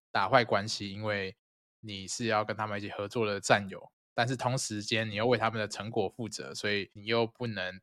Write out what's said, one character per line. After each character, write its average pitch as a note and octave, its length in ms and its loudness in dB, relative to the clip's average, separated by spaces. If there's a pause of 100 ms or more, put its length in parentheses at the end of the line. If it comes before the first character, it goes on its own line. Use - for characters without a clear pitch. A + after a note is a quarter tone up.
打 G2 200 2
坏 B2 160 8
关 G#2 200 2
系， G#2 240 -4
因 G2+ 140 -8
为 G2+ 320 -2 (460)
你 G2 260 -8
是 A#2+ 200 -4
要 A2 180 4
跟 A2 100 -4
他 A2 100 -2
们 G#2 120 -4
一 G2+ 40 -6
起 G2+ 100 -8
合 G2+ 180 -6
作 A#2 160 0
的 G2+ 160 0
战 G2+ 260 4
友， - 240 -12 (220)
但 A#2+ 120 2
是 C3+ 120 0
同 B2+ 200 0
时 G#2+ 240 -4
间 A2 280 0
你 G#2 60 -6
又 G#2+ 120 2
为 B2 100 6
他 A2+ 140 2
们 A2+ 80 -4
的 G#2+ 80 0
成 G#2 240 -8
果 A2 160 0
负 G#2+ 220 -6
责， C#2 260 -8
所 G#2 160 0
以 G2+ 220 0
你 G#2 140 -16
又 A2+ 200 4
不 - 180 -8
能 F#2+ 380 -4